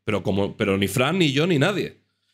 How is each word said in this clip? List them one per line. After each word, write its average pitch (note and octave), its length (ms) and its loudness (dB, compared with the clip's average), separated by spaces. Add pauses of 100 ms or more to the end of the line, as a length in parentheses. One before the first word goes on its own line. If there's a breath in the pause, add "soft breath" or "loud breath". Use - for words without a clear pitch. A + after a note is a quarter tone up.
Pero, G2 200 -2
como, G2 340 0
pero G2 200 0
ni G2 100 0
Frank, C3+ 280 0
ni E3 160 2
yo, D3 160 0
ni E3 120 2
nadie. F3 440 -2 (300)